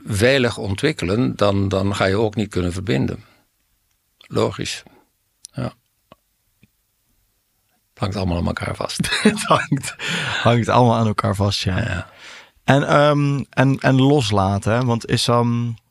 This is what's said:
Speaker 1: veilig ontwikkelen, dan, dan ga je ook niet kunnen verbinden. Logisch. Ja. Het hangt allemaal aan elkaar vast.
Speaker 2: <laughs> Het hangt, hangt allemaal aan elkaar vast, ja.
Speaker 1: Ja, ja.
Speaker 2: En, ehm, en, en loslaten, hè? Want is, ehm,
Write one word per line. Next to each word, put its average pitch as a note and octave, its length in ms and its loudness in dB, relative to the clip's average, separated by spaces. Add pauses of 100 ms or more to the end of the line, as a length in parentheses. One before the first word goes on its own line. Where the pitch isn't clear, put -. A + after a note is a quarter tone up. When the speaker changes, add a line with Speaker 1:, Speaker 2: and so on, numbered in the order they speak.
Speaker 1:
veilig A#2+ 520 2
ontwikkelen, A2+ 800 -2
dan, G2 340 2
dan G2 260 0
ga G2+ 100 2
je F#2+ 120 2
ook G#2+ 180 -2
niet G#2 140 -2
kunnen F2+ 240 -2
verbinden. F#2+ 500 -4 (1040)
Logisch. - 560 -4 (720)
Ja. B2 200 -6 (2250)
Het - 100 -20
hangt G2 160 -6
allemaal F#2 220 -2
aan F2 100 -2
elkaar - 280 -6
vast. - 240 -8 (160)
Speaker 2:
<laughs> - 80 -6
Het G#3+ 200 2
hangt, - 520 -2 (460)
hangt A#2 280 2
allemaal A#2 280 4
aan A2+ 100 2
elkaar G#2 280 -2
vast, G2 280 0
ja. F#2 140 -2
Speaker 1:
Ja, E2 100 -2
ja. F2+ 200 -6 (560)
Speaker 2:
En, C#3 240 2
ehm, D3 640 2
en, C3 300 2
en C3+ 220 2
loslaten, G#2 720 2
hè? B2 120 0
Want A#2 240 0
is, B2 180 0
ehm, A#2+ 420 0 (220)